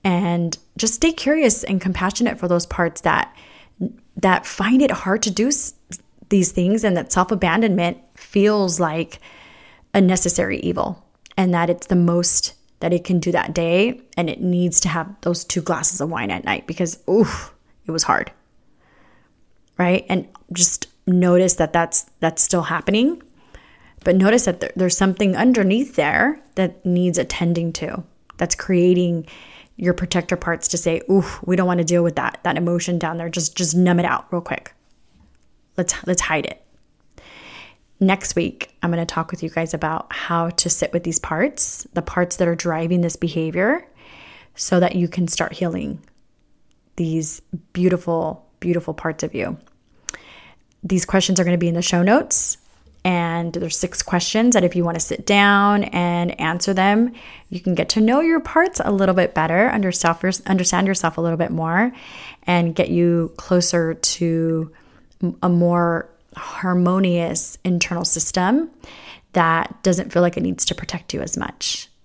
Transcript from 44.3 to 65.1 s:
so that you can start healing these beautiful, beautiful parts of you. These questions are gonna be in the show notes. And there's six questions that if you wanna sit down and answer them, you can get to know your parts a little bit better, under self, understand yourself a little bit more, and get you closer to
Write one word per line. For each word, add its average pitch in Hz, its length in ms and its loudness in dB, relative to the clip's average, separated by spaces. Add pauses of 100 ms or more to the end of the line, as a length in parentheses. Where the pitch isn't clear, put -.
so - 240 0
that 175 160 2
you 175 140 0
can 175 180 -2
start - 240 -2
healing 175 480 -6 (960)
these 160 460 -4 (320)
beautiful, 175 720 0 (160)
beautiful 170 320 -2
parts 156 300 -6
of 156 120 -8
you. - 220 -4 (1300)
These 185 180 0
questions 185 340 0
are 180 60 2
gonna 175 140 2
be 170 100 0
in 170 80 0
the 170 60 -2
show 175 200 0
notes. - 580 2 (480)
And 170 460 -2
there's 170 240 -4
six - 240 -4
questions 220 540 2
that 190 80 6
if 175 120 0
you 175 80 2
wanna 165 160 -2
sit - 280 -6
down 202 560 4
and 175 580 -2
answer 170 320 -2
them, 208 400 2 (360)
you 180 100 -10
can 180 160 0
get - 140 0
to 220 120 0
know 233 180 4
your 330 200 2
parts 339 440 0
a - 80 0
little 190 220 2
bit 180 220 2
better, 165 340 2
under 196 220 0
self, 170 340 0 (220)
understand 185 400 2
yourself 180 320 -2
a - 20 -2
little 165 160 0
bit 165 140 -2
more, 170 400 0 (560)
and 170 260 2
get - 160 0
you 170 480 2
closer 175 560 0
to 165 760 -2 (500)